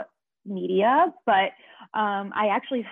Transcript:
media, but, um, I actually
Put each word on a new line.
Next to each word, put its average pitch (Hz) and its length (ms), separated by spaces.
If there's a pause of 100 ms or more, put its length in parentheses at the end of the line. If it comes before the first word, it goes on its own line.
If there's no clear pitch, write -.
(440)
media, 202 680 (140)
but, 196 240 (420)
um, 202 440
I 214 160
actually 240 400